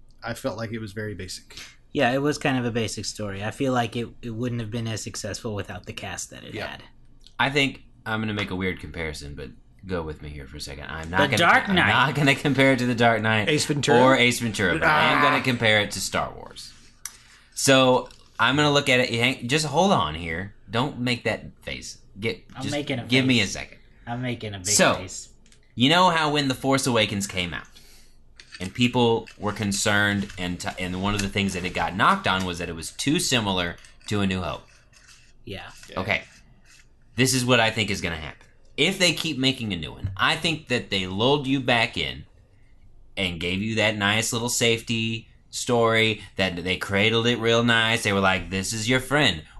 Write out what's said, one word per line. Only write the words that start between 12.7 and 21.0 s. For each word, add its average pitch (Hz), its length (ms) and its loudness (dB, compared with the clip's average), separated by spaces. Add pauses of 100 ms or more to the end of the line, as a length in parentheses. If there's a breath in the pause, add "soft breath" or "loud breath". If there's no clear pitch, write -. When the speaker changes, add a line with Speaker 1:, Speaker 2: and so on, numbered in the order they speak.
Speaker 3:
it 120 80 2
to 123 60 -2
The 123 100 0
Dark 113 260 4
Knight 110 260 2
Speaker 1:
Ace 151 160 2
Ventura? 143 380 4
Speaker 3:
or 131 140 6
Ace 120 240 4
Ventura, 107 340 0
but 160 80 -2
I 156 300 4
am 147 60 2
Speaker 1:
Ah. 147 120 2
Speaker 3:
gonna 143 120 2
compare 117 380 2
it 101 120 -2
to 98 80 -6
Star 76 340 -4
Wars. - 380 -18 (840 loud breath)
So 131 540 4 (300)
I'm 120 180 4
gonna 147 160 4
look 139 160 2
at 127 120 6
it. - 100 0
You 117 100 0
hang, 127 280 0
just 151 180 0
hold 170 260 4
on 82 220 2
here. 85 400 -8 (160)
Don't 123 300 -2